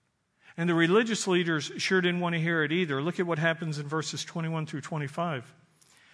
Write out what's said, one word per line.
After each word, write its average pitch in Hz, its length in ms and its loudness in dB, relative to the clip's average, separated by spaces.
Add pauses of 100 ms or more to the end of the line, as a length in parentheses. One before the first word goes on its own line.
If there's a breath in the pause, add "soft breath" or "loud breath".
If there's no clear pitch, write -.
(580 soft breath)
And 170 120 0
the 170 60 4
religious 196 520 4
leaders 170 500 0
sure 185 240 2
didn't 175 180 2
want 170 160 0
to 160 60 0
hear 165 240 2
it 147 80 0
either. 156 280 0
Look 175 200 -2
at 180 40 2
what 165 140 0
happens 160 400 0
in 143 80 -8
verses 151 380 -4
twenty-one 160 400 -4
through 151 160 -8
twenty-five. 147 640 -4 (680 soft breath)